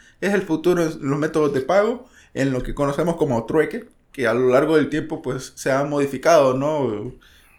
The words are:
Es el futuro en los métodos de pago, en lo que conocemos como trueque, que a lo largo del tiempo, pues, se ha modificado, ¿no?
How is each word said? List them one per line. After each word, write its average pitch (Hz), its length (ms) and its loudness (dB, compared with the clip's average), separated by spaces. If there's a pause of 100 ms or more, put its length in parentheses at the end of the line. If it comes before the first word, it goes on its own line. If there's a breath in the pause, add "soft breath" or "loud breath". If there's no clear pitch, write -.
(200 loud breath)
Es 202 140 0
el 190 80 2
futuro 170 400 0
en 160 260 -4
los 135 100 0
métodos 151 360 0
de 131 80 0
pago, 208 440 0 (280 soft breath)
en 135 180 0
lo 123 100 -4
que 123 120 -8
conocemos 156 420 -2
como 131 300 -2
trueque, 160 420 0 (240)
que 127 140 -2
a 113 80 2
lo 127 160 2
largo 151 260 4
del 143 140 2
tiempo, 160 320 -6
pues, - 340 -8
se - 160 -4
ha 139 120 0
modificado, 143 720 2
¿no? 127 600 -4 (440 soft breath)